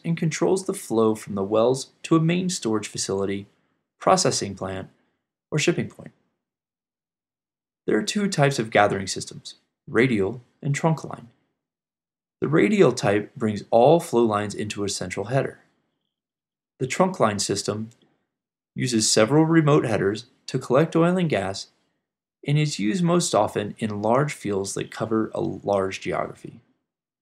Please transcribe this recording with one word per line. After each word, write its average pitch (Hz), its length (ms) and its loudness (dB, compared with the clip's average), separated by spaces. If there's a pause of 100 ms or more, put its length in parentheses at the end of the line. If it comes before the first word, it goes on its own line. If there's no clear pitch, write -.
and 165 140 -2
controls 175 480 -2
the - 80 -4
flow 110 420 0
from 104 200 -12
the 98 80 -2
wells 110 480 0 (120)
to 165 140 2
a - 20 4
main 175 300 0
storage 110 380 -4
facility, 98 600 -6 (500)
processing 117 580 0
plant, 95 340 -10 (600)
or - 80 -4
shipping 151 300 0
point. - 240 -20 (1800)
There 214 100 0
are 214 60 0
two 202 240 -2
types 139 320 2
of 110 120 -6
gathering 98 360 2
systems, - 480 -10 (320)
radial 113 540 0 (200)
and 143 160 -4
trunkline. - 500 -4 (1120)
The 123 80 -2
radial 185 420 4
type 104 460 0
brings 107 320 -2
all 139 320 6
flow 120 220 2
lines 104 300 0
into 104 300 -6
a 98 60 -4
central 98 380 -6
header. 127 320 -4 (1200)
The 131 80 -4
trunkline 127 520 0
system 107 520 -4 (840)
uses 120 320 0
several 131 380 4
remote 156 400 4
headers 104 400 -2 (220)
to - 100 -6
collect 143 380 2
oil 170 200 4
and 180 140 0
gas 98 380 -4 (800)
and 147 120 2
is 151 220 0
used 196 240 0
most 170 320 2
often 104 420 0
in 104 240 -4
large 127 320 2
fields 101 400 -4
that - 160 -6
cover 110 460 -2
a - 40 -4
large 98 600 -2
geography. - 580 -8 (640)